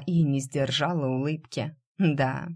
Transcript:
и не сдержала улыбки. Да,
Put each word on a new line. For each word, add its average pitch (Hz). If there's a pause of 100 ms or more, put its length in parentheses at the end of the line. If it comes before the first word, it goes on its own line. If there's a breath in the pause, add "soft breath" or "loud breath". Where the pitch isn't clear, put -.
и 170
не 139
сдержала 139
улыбки. 143 (200)
Да, 147